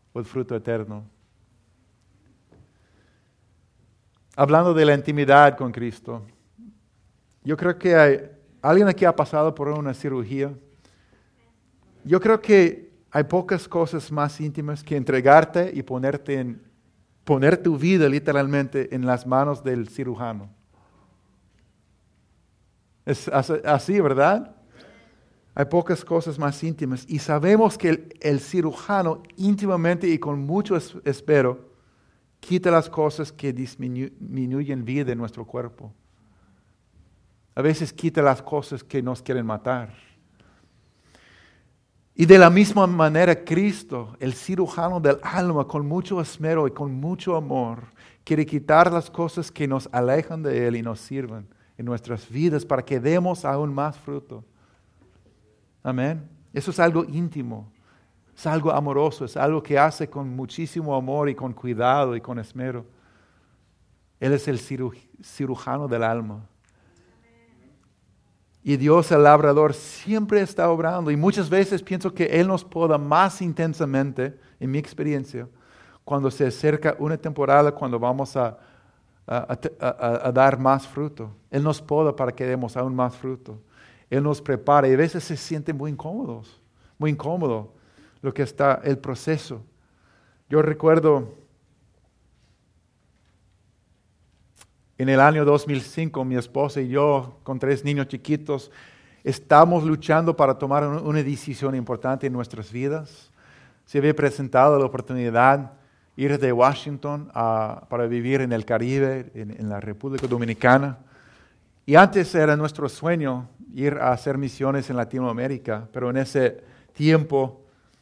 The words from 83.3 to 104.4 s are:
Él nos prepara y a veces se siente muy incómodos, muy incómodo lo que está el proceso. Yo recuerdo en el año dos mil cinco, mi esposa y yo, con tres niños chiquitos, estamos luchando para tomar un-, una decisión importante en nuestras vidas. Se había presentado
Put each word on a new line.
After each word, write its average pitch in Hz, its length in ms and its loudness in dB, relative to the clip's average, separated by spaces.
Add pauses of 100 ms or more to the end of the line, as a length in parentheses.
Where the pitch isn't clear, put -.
Él 135 120 0
nos 147 180 -2
prepara 143 480 2
y 131 40 6
a 131 40 4
veces 160 280 0
se 156 120 -8
siente 156 360 -8
muy 147 180 -8
incómodos, 147 720 -12 (380)
muy 151 120 -2
incómodo 147 600 -4 (500)
lo 135 100 -6
que 147 100 -4
está 135 420 0
el 139 140 -2
proceso. 135 640 -8 (840)
Yo 156 140 4
recuerdo 151 720 2 (3750)
en 131 100 -2
el 135 100 4
año 147 260 6
dos 147 220 4
mil 139 140 -4
cinco, 147 440 -6
mi 127 120 -4
esposa 135 440 -4
y 127 80 -6
yo, 139 540 0
con 131 160 -8
tres 135 240 -2
niños 143 240 -2
chiquitos, 151 640 -6 (540)
estamos 156 580 4
luchando 160 540 0
para 135 200 2
tomar 143 300 -2
un-, 143 180 -6
una 151 180 0
decisión 135 520 -6
importante 127 520 -6
en 127 60 -4
nuestras 110 380 -10
vidas. 139 640 -8 (520)
Se - 140 -6
había 151 160 4
presentado 143 640 4